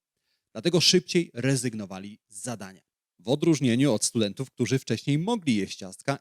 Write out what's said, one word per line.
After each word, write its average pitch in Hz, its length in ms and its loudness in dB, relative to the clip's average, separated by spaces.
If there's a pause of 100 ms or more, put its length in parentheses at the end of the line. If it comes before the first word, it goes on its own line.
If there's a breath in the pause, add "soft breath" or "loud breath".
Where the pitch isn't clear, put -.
(520)
Dlatego 165 300 0
szybciej - 520 2
rezygnowali 110 920 -4
z - 140 -18
zadania. 98 400 -12 (380)
W - 80 -16
odróżnieniu 139 680 4
od 104 120 0
studentów, 110 460 -2
którzy 123 280 0
wcześniej 143 380 -2
mogli 170 380 0
jeść 95 220 -2
ciastka 101 440 -8